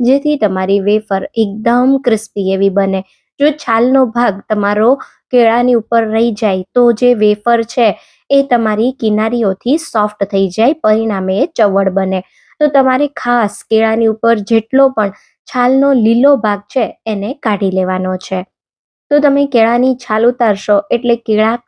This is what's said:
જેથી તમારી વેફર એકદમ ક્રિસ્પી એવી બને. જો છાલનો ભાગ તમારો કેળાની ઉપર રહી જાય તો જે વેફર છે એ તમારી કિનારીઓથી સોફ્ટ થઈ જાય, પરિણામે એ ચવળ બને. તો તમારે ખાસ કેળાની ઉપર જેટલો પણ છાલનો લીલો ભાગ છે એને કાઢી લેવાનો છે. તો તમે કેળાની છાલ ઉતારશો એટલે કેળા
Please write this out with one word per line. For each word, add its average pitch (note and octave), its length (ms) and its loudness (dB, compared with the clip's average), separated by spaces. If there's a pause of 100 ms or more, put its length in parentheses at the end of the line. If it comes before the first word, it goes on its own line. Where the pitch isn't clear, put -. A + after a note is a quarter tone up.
જેથી C#4 360 2
તમારી F#3+ 440 0
વેફર G#3 340 -2 (220)
એકદમ A#3 520 0 (120)
ક્રિસ્પી G#3 380 -2 (100)
એવી G3 220 2
બને. G3 240 -2 (380)
જો C#4+ 100 4 (140)
છાલનો B3+ 400 2 (140)
ભાગ A#3 180 0 (160)
તમારો G#3 380 0 (440)
કેળાની A#3+ 480 2
ઉપર A3+ 300 0
રહી A3+ 180 0 (140)
જાય F#3+ 320 -2
તો B3 80 4 (180)
જે B3 80 4 (140)
વેફર G#3 340 2 (160)
છે A#3+ 140 2 (500)
એ C#4 60 4 (100)
તમારી A3+ 380 0 (100)
કિનારીઓથી A3 840 -2
સોફ્ટ G#3 480 -4
થઈ G3 100 2 (120)
જાય, C4+ 280 0
પરિણામે G#3+ 560 0
એ F4 160 -2
ચવળ G3 400 0
બને. F#3+ 240 -2 (380)
તો D4 180 2
તમારે C4 320 0 (140)
ખાસ A#3+ 340 -2 (160)
કેળાની A3 420 0
ઉપર A#3 200 0 (180)
જેટલો C4 340 2 (140)
પણ G3 180 -4 (280)
છાલનો C4 440 2 (140)
લીલો B3 320 4 (100)
ભાગ G3+ 160 -4 (100)
છે B3 140 -2 (280)
એને G3+ 140 -6 (180)
કાઢી G3 340 -2
લેવાનો F#3 340 -4 (140)
છે. F#3 160 -4 (680)
તો D4 120 2
તમે C#4 180 2 (120)
કેળાની A#3+ 480 2
છાલ A3 260 -2
ઉતારશો G#3+ 480 0 (200)
એટલે A#3+ 180 0 (140)
કેળા A3 280 0 (120)